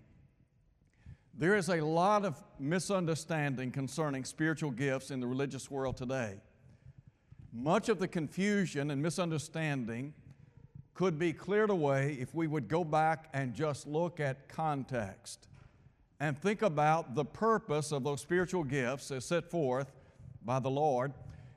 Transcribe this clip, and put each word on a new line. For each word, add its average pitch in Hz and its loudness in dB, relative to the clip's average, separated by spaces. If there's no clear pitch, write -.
There 170 4
is 190 2
a 170 2
lot 180 4
of 175 -2
misunderstanding 151 0
concerning 135 -2
spiritual 156 0
gifts 131 -2
in 135 -4
the 123 -2
religious 131 -2
world 135 -2
today. 123 -4
Much 151 2
of 208 4
the 180 -2
confusion 170 0
and 139 -2
misunderstanding 151 -2
could 175 2
be 165 2
cleared 208 2
away 143 2
if 127 -6
we 165 0
would 147 0
go 165 2
back 156 2
and 135 -2
just 143 -2
look 156 0
at 135 -4
context 131 -4
and 147 -2
think 202 0
about 156 4
the 147 2
purpose 156 0
of 139 0
those 143 -2
spiritual 180 0
gifts 131 -2
as 131 -4
set 165 0
forth 135 0
by 123 2
the 131 0
Lord. 139 2